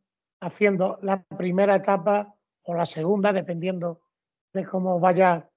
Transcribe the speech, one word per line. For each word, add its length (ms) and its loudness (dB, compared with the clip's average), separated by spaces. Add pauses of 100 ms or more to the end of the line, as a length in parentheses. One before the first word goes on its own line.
(420)
haciendo 600 0
la 220 -2
primera 520 0
etapa 600 0 (280)
o 100 -8
la 120 -2
segunda, 480 0
dependiendo 680 -6 (520)
de 120 -4
cómo 340 -2
vaya 580 4